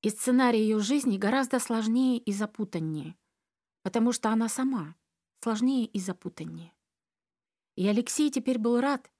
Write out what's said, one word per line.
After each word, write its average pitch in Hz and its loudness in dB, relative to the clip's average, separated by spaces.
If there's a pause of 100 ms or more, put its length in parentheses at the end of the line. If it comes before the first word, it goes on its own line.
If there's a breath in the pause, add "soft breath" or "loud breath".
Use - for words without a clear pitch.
И 214 0
сценарий 247 4
ее 214 2
жизни 247 0
гораздо 247 0
сложнее 233 0
и 220 -4
запутаннее, 175 -4 (680)
потому 226 2
что 226 -2
она 226 0
сама 220 -4 (480)
сложнее 233 0
и - -4
запутаннее. 170 -10 (1000)
И 185 -2
Алексей 240 0
теперь 254 -2
был 233 2
рад 262 -2